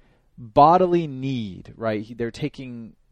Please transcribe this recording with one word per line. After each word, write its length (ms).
bodily 680
need, 680
right? 260
He, 120
they're 180
taking 640